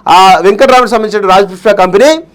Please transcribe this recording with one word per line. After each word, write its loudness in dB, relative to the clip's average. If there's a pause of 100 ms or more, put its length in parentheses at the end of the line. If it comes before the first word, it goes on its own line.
ఆ 4
వెంకట్రామరెడ్డి 0
సంబంధించిన -4
రాజ్ 0
పుష్ప -4
కంపెనీ 0 (160)